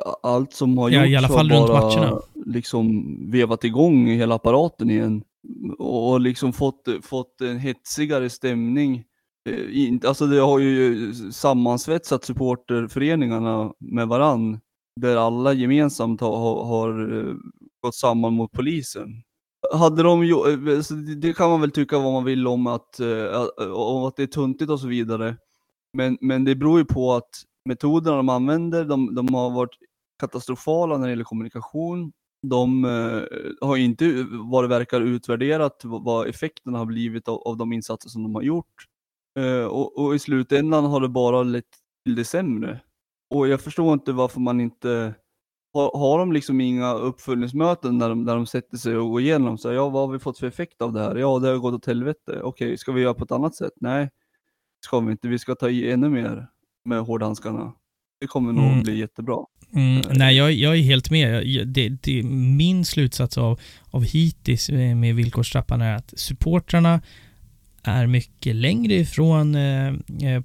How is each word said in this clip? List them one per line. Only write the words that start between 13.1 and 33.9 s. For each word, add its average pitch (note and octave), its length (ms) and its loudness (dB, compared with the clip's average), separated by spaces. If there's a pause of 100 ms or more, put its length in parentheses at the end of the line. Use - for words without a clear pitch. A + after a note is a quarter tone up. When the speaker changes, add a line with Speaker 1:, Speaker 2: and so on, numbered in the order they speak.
Speaker 1:
med A#2 280 -2
varann. A#2 520 2 (400)
Där B2 160 2
alla A#2 360 2
gemensamt B2+ 680 2
har, A2 160 0
har, A2+ 280 0
har, A2+ 540 -2
eh, - 160 -6 (480)
gått A#2+ 120 -4
samman A#2 400 2
mot A2+ 180 -2
polisen. A#2+ 680 -6 (500)
Hade D#3+ 300 4
de E3+ 240 6
ju, E3+ 60 4 (420)
eh, D3 60 2
så D3+ 140 -6
det, D3+ 200 -8
det D#3+ 180 -2
kan E3+ 180 2
man D#3+ 100 2
väl D3 100 2
tycka C#3+ 280 0
vad C3+ 140 0
man C3 120 -2
vill C3 220 0
om B2 200 0
att, A#2 340 -6
eh, A2 720 -4
om A#2 320 -2
att C3 120 -6
det C#3 60 -2
är C3+ 40 -2
tuntigt C#3+ 440 -2
och C#3+ 100 -2
så C3 60 -8
vidare. A2+ 500 -4 (600)
Men, C3 240 0
men C3 240 0
det C3+ 120 4
beror D#3 220 4
ju D#3 60 4
på B2+ 300 0
att A#2+ 160 -4 (380)
metoderna D3+ 480 0
de C3 120 2
använder, D#3+ 560 0
de, C3+ 300 -2
de B2+ 200 0
har B2 160 0
varit B2 200 -2 (500)
katastrofala D3 800 -2
när C3 80 -2
det B2+ 40 -4
gäller A#2 140 -4
kommunikation. D3 880 -8 (340)
De, B2+ 380 2
eh, A#2 840 -4
har C#3 100 0
inte, B2+ 540 0